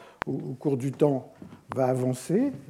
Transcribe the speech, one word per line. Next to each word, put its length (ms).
au, 60
au 260
cours 160
du 160
temps, 420
va 120
avancer. 680